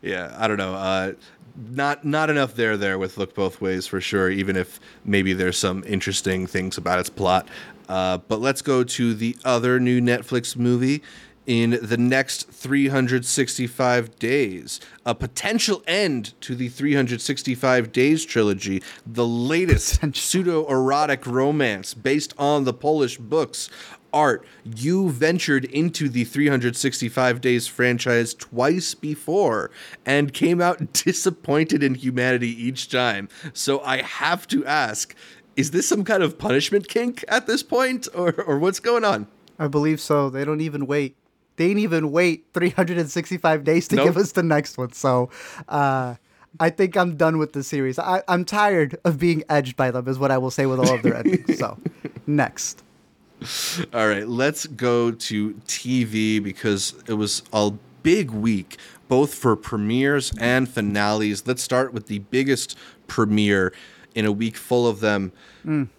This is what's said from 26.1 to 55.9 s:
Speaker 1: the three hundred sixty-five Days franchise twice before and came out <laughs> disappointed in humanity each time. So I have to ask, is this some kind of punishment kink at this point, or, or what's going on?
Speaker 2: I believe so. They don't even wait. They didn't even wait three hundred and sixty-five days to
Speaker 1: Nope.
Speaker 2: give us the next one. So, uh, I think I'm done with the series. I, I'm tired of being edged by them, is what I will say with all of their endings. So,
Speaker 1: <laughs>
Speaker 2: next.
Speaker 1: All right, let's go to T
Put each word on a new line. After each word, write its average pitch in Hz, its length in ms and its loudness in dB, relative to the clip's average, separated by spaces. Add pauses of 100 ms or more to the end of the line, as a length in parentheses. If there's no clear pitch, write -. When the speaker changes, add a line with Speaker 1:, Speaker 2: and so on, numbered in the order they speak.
Speaker 1:
the 120 140 0
three 147 240 0
hundred 123 280 0
sixty-five 123 640 0
Days 123 260 0
franchise 120 680 0
twice 147 580 0
before 151 800 -2 (340)
and 143 300 2
came 175 260 2
out 175 320 0
<laughs> - 0 -
disappointed 160 920 0
in 135 120 2
humanity 127 560 0 (120)
each 127 280 -6
time. 113 400 0 (240)
So 139 260 0
I 131 220 -2
have 160 460 -2
to - 180 -2
ask, 131 480 -2 (420)
is 139 140 0
this 175 180 0
some 208 160 2
kind 190 180 2
of 160 160 0
punishment 185 500 0
kink 240 400 -2
at 247 180 0
this 226 160 0
point, 254 520 0
or, 175 280 0
or 156 160 0
what's 185 220 0
going 233 240 0
on? 107 240 0 (300)
Speaker 2:
I 156 80 -2
believe 147 320 0
so. 143 300 0
They 135 160 -4
don't 151 160 -2
even 147 260 -4
wait. 139 280 -2 (420)
They 165 100 2
didn't 202 160 2
even 165 300 0
wait 170 320 2 (100)
three 175 160 2
hundred 175 280 0
and 156 120 -2
sixty-five 165 540 0
days 156 240 2
to - 80 0
Speaker 1:
Nope. 143 100 4
Speaker 2:
give 165 100 4
us 196 140 0
the 180 140 0
next 147 340 0
one. 127 140 -6
So, 127 360 2 (400)
uh, 135 460 0 (460)
I 165 100 4
think 185 260 0
I'm 175 200 2
done 160 200 4
with 151 160 0
the 143 120 -6
series. 131 340 -2
I, 190 300 0
I'm 180 160 2
tired 185 600 2
of 160 140 2
being 160 320 2
edged 139 260 2
by 131 140 2
them, 123 160 -4
is 131 140 -2
what 139 100 2
I 131 80 4
will 127 140 -2
say 139 140 0
with 131 120 0
all 127 160 4
of 113 80 -4
their - 140 2
endings. - 420 0
So, 120 180 -4 (260)
Speaker 1:
<laughs> - 260 -12
Speaker 2:
next. - 560 -2 (1080)
Speaker 1:
All 110 140 2
right, 104 220 0
let's 131 400 -2
go 120 420 0
to 107 560 -4
T 123 380 0